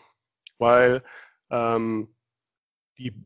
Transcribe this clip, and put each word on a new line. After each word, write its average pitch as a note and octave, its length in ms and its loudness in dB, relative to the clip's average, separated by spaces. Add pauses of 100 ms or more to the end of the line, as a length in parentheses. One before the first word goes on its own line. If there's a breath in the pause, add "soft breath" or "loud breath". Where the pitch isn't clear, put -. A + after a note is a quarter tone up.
(580 soft breath)
weil, B2 440 2 (460 loud breath)
ähm, A2+ 600 -4 (920)
die B2+ 120 -10 (160)